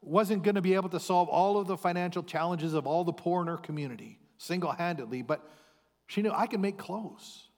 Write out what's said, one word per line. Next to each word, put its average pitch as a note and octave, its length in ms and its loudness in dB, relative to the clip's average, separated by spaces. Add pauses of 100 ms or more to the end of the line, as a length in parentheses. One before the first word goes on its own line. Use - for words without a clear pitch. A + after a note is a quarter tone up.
wasn't F#3+ 440 2
gonna G3+ 180 4
be F#3 120 4
able F#3+ 160 0
to E3 100 -2
solve F3+ 280 2
all F#3+ 300 4
of G3 80 -2
the F#3 100 0
financial F3+ 460 0
challenges D#3+ 500 -2
of D3+ 140 0
all D#3+ 160 2
the E3+ 100 0
poor F3 300 0
in E3 60 -2
her E3+ 80 -4
community C3+ 640 -8 (180)
single-handedly, D#3+ 840 -2
but C#3+ 220 -2 (640)
she - 160 -2
knew, G#3+ 80 2
"I G3+ 160 2
can A3+ 140 -2
make G3 180 0
clothes." - 800 -10